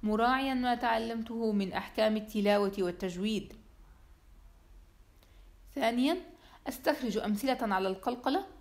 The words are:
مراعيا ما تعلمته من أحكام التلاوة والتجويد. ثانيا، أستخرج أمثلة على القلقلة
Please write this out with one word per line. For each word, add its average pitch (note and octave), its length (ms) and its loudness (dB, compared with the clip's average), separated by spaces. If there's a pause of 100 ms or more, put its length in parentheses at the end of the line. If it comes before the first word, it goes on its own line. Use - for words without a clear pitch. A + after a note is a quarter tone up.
مراعيا B3 520 2
ما B3 200 2
تعلمته A3+ 760 -2
من G3 200 0
أحكام G#3+ 440 0
التلاوة G3+ 640 2
والتجويد. F#3 760 -2 (2250)
ثانيا، B3+ 420 2 (520)
أستخرج B3+ 500 -2
أمثلة A3 560 0
على F#3+ 140 2
القلقلة B3+ 580 -2 (140)